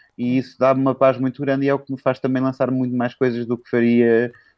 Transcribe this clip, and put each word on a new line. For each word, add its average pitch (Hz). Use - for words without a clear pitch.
E 123
isso -
dá-me 131
uma 135
paz 131
muito 131
grande 139
e 139
é 139
o 139
que 139
me 127
faz 131
também 131
lançar 131
muito 127
mais 123
coisas 120
do 117
que -
faria 120